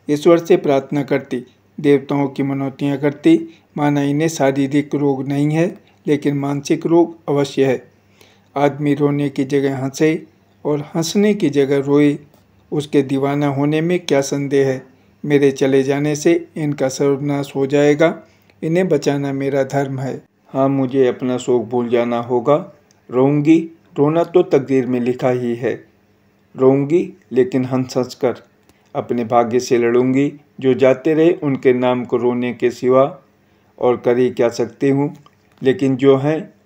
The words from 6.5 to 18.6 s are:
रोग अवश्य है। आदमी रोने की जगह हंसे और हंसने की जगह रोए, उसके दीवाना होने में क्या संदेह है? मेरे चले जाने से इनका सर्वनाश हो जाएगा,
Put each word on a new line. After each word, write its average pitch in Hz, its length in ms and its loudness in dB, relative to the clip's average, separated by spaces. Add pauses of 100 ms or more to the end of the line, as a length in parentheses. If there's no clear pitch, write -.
रोग 170 320 2 (120)
अवश्य 139 360 0
है। 123 260 -2 (680)
आदमी 143 360 0
रोने 143 360 0
की 139 140 -4
जगह 139 340 -2
हंसे 156 500 -2 (380)
और 147 140 -2
हंसने 190 540 0
की 196 160 -2
जगह 139 280 0
रोए, 143 420 2 (520)
उसके 147 300 0
दीवाना 139 460 -2
होने 147 340 0
में 175 180 0
क्या 143 220 0
संदेह 139 460 0
है? 131 180 -4 (400)
मेरे 143 260 4
चले 135 320 2
जाने 143 320 -2
से 165 320 0 (100)
इनका 147 300 -2
सर्वनाश 143 680 -2
हो 139 100 -2
जाएगा, 147 540 2 (440)